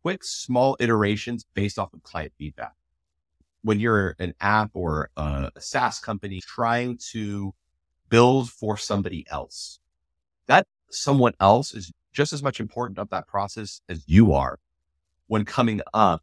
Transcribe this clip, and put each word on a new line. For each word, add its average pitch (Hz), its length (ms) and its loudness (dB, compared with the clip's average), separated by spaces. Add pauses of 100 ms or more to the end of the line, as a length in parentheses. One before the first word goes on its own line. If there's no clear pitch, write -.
quick, 185 200 -6
small 127 600 0
iterations 110 720 0
based 101 260 -2
off 95 140 -6
of 80 100 -20
client 78 340 -10
feedback. 73 360 -12 (880)
When 107 180 0
you're 107 400 2
an 87 220 -6
app 107 320 2
or 78 420 -4
a, 71 400 -4
a - 60 -20
SaaS 123 380 -4
company 98 460 -8
trying 120 540 -2 (140)
to 101 400 -8 (560)
build 123 400 6
for 107 260 -6
somebody 92 560 -6
else, - 480 -12 (680)
that - 200 4 (240)
someone 131 480 2
else 110 340 4
is 90 200 -16 (180)
just 147 220 -2
as 139 100 -8
much 139 160 -4
important 117 400 -8
of 104 120 -8
that 92 180 -8
process 101 580 -8
as 80 180 -10
you 92 280 6
are 67 260 -2 (680)
when 107 180 -2
coming 113 340 -2 (140)
up 95 300 4